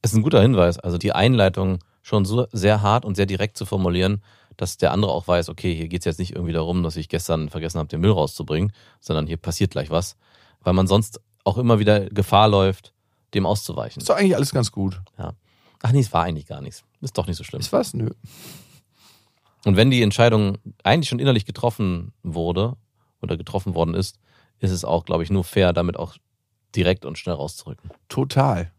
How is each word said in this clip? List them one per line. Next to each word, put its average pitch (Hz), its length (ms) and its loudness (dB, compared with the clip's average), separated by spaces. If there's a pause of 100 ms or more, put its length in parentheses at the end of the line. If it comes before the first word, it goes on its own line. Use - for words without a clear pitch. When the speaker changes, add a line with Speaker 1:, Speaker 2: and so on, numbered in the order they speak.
Speaker 1:
Es 107 100 0
ist 113 60 2
ein 107 40 4
guter 123 200 6
Hinweis, 92 360 4
also 87 200 -4
die 92 140 -2
Einleitung 95 640 2 (240)
schon 104 220 0
so 110 280 -2
sehr 104 300 2
hart 107 220 2
und 101 100 -4
sehr 98 120 0
direkt 98 300 -4
zu - 80 -8
formulieren, 95 580 0 (340)
dass - 200 -6
der 78 160 2
andere 95 200 0
auch 76 160 -4
weiß, 87 200 2
okay, 85 260 -4
hier 82 140 -6
geht's 87 160 -6
jetzt 82 140 -4
nicht 90 160 -6
irgendwie 82 180 -4
darum, 85 300 -2
dass 80 140 -4
ich 80 120 -8
gestern 80 400 -4
vergessen 82 300 -8
habe, 76 100 -6
den 80 120 -6
Müll 101 100 4
rauszubringen, 82 640 -2 (280)
sondern 78 260 -4
hier 82 100 -8
passiert 87 340 -2
gleich 78 200 -6
was, 82 260 -2 (440)
weil 90 140 0
man 95 120 4
sonst 101 340 0 (240)
auch 95 120 0
immer 117 220 4
wieder 104 320 4
Gefahr 107 380 4
läuft, 98 440 2 (420)
dem 95 120 0
auszuweichen. 85 540 -4
Speaker 2:
Ist - 100 -8
doch - 60 6
eigentlich 190 200 4
alles 139 160 -2
ganz 120 200 0
gut. 95 280 -4 (180)
Speaker 1:
Ja. 87 140 -10 (500)
Ach 113 100 2
nee, 139 80 4
es 110 120 -2
war 82 120 2
eigentlich 78 220 -6
gar 69 140 -14
nichts. 69 240 -16 (160)
Ist - 160 -8
doch 85 100 -2
nicht 85 100 -6
so - 80 -14
schlimm. - 180 -12
Speaker 2:
Ich - 100 -6
weiß, - 220 -2
nö. 113 160 -4 (1500)
Speaker 1:
Und 98 120 4
wenn 120 140 6
die 123 120 4
Entscheidung 107 560 4 (240)
eigentlich 147 260 2
schon 123 100 -4
innerlich 127 280 0
getroffen 92 680 -4 (100)
wurde 87 540 -4 (440)
oder 90 160 -4
getroffen 90 380 -6
worden 85 200 0
ist, 92 240 -6 (400)
ist 95 140 0
es 90 120 -4
auch, 85 200 0
glaub 82 180 -2
ich, 82 80 -6
nur 95 140 2
fair, 90 280 2
damit 87 260 -2
auch - 180 -10 (580)
direkt 92 300 0
und 76 140 -10
schnell 87 180 -6
rauszurücken. - 540 -12 (180)
Speaker 2:
Total. 131 720 -2